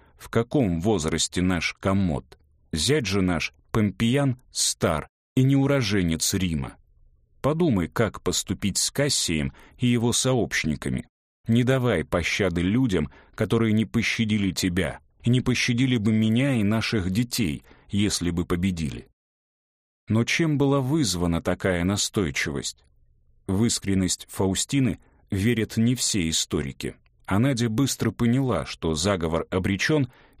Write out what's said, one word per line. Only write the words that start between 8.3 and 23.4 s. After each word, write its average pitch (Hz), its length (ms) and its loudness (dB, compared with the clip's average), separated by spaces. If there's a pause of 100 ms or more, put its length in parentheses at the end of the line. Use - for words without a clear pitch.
с - 120 0
Кассием 80 600 -2 (260)
и 123 80 0
его 120 260 2
сообщниками. 78 920 -2 (400)
Не 117 160 4
давай 120 420 2
пощады 87 580 0
людям, 92 460 2 (280)
которые 110 360 2
не 110 120 2
пощадили 107 640 0
тебя, 87 480 -2 (240)
и 117 80 0
не 123 100 4
пощадили 123 560 0
бы 110 160 0
меня 113 440 2
и 107 80 0
наших 104 480 0
детей, 98 500 -2 (260)
если 98 440 0
бы 85 120 -2
победили». 85 640 -2 (1000)
Но 113 160 2
чем 151 340 0
была 139 220 2
вызвана 90 600 0
такая 90 440 0
настойчивость? 82 1000 -4 (640)